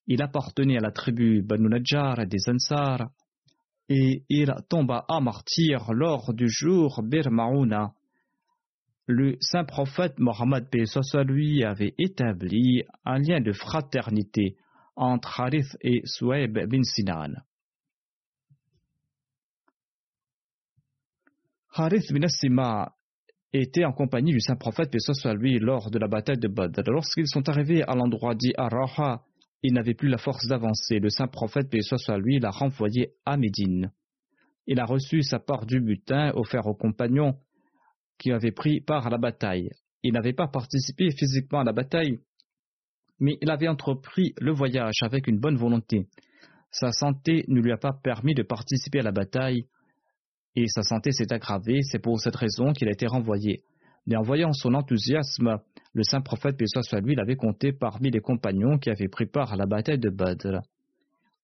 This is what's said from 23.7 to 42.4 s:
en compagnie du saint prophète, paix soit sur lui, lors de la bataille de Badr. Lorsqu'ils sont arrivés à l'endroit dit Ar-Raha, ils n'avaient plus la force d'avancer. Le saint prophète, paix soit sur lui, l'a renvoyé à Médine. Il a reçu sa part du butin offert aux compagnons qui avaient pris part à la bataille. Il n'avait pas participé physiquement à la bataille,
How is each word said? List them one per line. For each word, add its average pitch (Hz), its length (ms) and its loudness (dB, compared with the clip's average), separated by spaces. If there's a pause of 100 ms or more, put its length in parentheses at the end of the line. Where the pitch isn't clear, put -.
en 143 80 0
compagnie 135 400 0
du 120 80 4
saint - 160 -2
prophète, 139 340 -4
paix 117 80 -2
soit 143 160 -2
sur 127 200 -2
lui, 120 240 2
lors 110 320 0
de 113 80 -2
la 107 100 0
bataille 110 300 0
de 113 100 -2
Badr. 98 420 -2
Lorsqu'ils 156 380 -2
sont 139 200 -2
arrivés 147 340 2
à - 120 -2
l'endroit 120 400 0
dit 123 220 0
Ar-Raha, 131 680 -2 (380)
ils 127 120 2
n'avaient 117 200 2
plus 147 140 0
la 123 100 2
force 131 280 -4
d'avancer. 113 540 0
Le 104 100 2
saint 131 180 -2
prophète, 135 400 -4
paix 110 140 0
soit 127 160 -2
sur 110 180 -2
lui, 117 220 2
l'a 117 120 0
renvoyé 123 640 -2 (140)
à 143 100 0
Médine. 98 560 0 (720)
Il 127 140 0
a 120 40 -2
reçu 139 380 0
sa 139 160 -2
part 113 280 -4
du 127 140 2
butin 127 540 0
offert 113 320 -2
aux 107 80 -2
compagnons 127 640 0 (840)
qui 127 140 0
avaient 113 200 0
pris - 280 0
part 143 260 -2
à 117 40 -2
la 117 80 0
bataille. 104 520 -2 (320)
Il 123 100 2
n'avait 117 200 0
pas 160 160 -2
participé 139 640 -2
physiquement 139 500 0
à 131 40 2
la 117 80 2
bataille, 135 480 0 (1000)